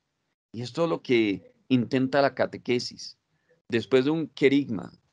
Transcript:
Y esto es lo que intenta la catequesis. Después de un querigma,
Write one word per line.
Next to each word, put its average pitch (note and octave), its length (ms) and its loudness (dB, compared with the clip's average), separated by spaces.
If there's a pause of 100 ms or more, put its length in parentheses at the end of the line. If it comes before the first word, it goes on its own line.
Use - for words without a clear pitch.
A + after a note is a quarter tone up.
(520)
Y A#2 120 -10
esto D#3+ 220 -4
es E3 40 -4
lo E3 120 -4
que A2 520 0 (160)
intenta C3 540 0
la C3 100 0
catequesis. - 840 -6 (520)
Después B2+ 360 2
de D3 60 2
un D#3+ 160 -4
querigma, B2+ 640 0 (220)